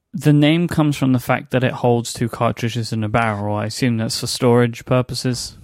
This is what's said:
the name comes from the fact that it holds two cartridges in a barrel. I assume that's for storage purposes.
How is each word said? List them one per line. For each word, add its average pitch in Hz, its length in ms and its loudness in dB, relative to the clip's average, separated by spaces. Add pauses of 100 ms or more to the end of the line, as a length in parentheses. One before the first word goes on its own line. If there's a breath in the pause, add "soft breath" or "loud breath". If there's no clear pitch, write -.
(140)
the 147 200 4
name 156 340 4
comes 151 300 0
from 131 160 2
the 123 60 2
fact - 320 -2
that 127 120 2
it 127 80 2
holds 120 420 0
two 123 140 -2
cartridges 117 640 -4
in 113 120 -2
a 107 60 -4
barrel. 104 460 -2
I 107 120 -2
assume 117 300 -2
that's 110 220 -4
for 123 80 -6
storage 120 580 2
purposes. 127 800 -2